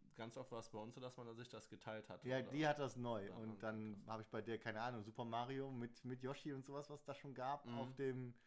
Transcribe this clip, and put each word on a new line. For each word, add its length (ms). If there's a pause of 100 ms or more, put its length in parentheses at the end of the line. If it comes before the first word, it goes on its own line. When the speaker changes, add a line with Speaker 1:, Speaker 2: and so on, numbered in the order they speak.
(180)
Speaker 1:
ganz 200
oft 140
war 80
es 100
bei 80
uns 160
so, 80
dass 160
man 180
sich 140
das 180
geteilt 420
hat, 160
Speaker 2:
Ja, 160
Speaker 1:
oder? 100
Speaker 2:
die 160
hat 100
das 180
neu. 300
Speaker 1:
Ja, 80
Speaker 2:
und 200
Speaker 1:
okay, 100
Speaker 2:
dann 320
Speaker 1:
krass. 140
Speaker 2:
habe 120
ich 80
bei 140
der, 160
keine 220
Ahnung, 200
Super 240
Mario 460
mit, 340
mit 160
Yoshi 320
und 100
sowas, 280
was 140
da 100
schon 180
gab, 320
Speaker 1:
Mhm. 80
Speaker 2:
auf 220
dem 400 (120)